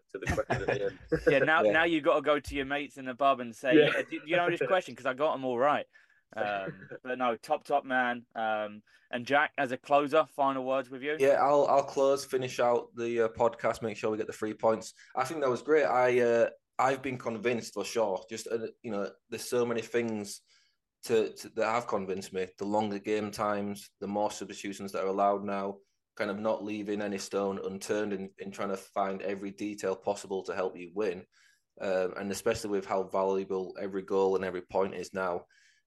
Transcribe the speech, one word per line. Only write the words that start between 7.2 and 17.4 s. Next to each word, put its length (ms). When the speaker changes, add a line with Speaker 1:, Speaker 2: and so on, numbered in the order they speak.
Speaker 2:
top, 280
top 220
man. 380
Um, 460
and 140
Jack, 320
as 160
a 60
closer, 480
final 280
words 260
with 120
you? 160
Speaker 3:
Yeah, 220
I'll, 260
I'll 160
close, 440
finish 340
out 340
the, 280
uh, 60
podcast, 520
make 160
sure 140
we 80
get 80
the 80
three 180
points. 400
I 80
think 160
that 80
was 140
great. 240
I, 340
uh, 280
I've 240
been 140
convinced 560